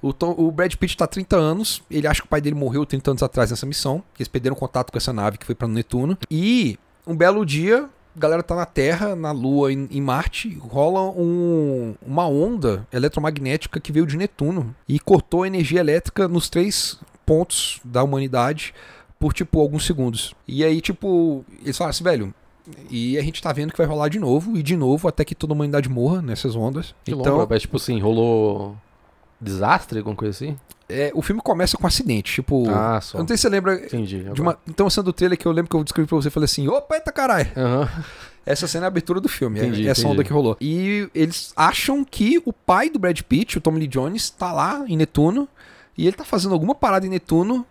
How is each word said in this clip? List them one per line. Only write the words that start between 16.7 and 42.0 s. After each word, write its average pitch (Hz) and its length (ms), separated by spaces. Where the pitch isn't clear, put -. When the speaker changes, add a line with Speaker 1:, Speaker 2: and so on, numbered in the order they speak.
Speaker 1:
pontos - 580
da 123 180
humanidade 135 720
por, 151 140
tipo, - 260
alguns 147 260
segundos. 127 480
E 135 160
aí, 160 160
tipo, 165 640
eles 143 160
falaram 170 120
assim, 165 160
velho, 120 280
e 123 260
a 147 60
gente 151 220
tá 156 100
vendo 147 180
que - 60
vai 165 80
rolar 151 240
de 165 80
novo, 175 400
e 156 60
de 156 120
novo, 151 320
até 156 160
que - 120
toda 151 180
a - 20
humanidade 147 320
morra 131 320
nessas 120 360
ondas. 135 480
Speaker 2:
Que - 80
Speaker 1:
Então, 139 240
Speaker 2:
louco, 117 180
mas, 107 80
tipo - 160
assim, 117 220
rolou 107 760
desastre, 107 600
alguma 107 160
coisa 104 200
assim? 143 220
Speaker 1:
é, 143 260
o 160 60
filme 214 200
começa 180 360
com - 60
um 185 40
acidente, 131 460
tipo, 131 360
Speaker 2:
Ah, 110 320
só. - 160
Speaker 1:
eu 165 40
não 165 60
sei 233 100
se - 40
você 226 80
lembra 190 240
Speaker 2:
Entendi, 98 340
Speaker 1:
de 92 80
Speaker 2:
agora. 131 140
Speaker 1:
uma, 170 120
tem 165 300
uma 196 60
cena 202 140
do 185 100
trailer 180 240
que - 100
eu 170 40
lembro 165 180
que - 60
eu 156 80
descrevi 151 240
pra 165 80
você 143 120
e 143 40
falei 151 140
assim, 139 220
"Opa, 285 280
eita 311 160
caralho!" 233 460
Speaker 2:
Aham. 131 320
Speaker 1:
Essa 143 220
cena 170 180
é - 20
a - 20
abertura 180 300
do 196 80
filme, 110 320
é 110 60
Speaker 2:
Entendi, 110 220
Speaker 1:
essa 131 140
Speaker 2:
entendi. 143 120
Speaker 1:
onda 139 100
que - 80
rolou. 135 300
E 185 540
eles 160 400
acham 269 500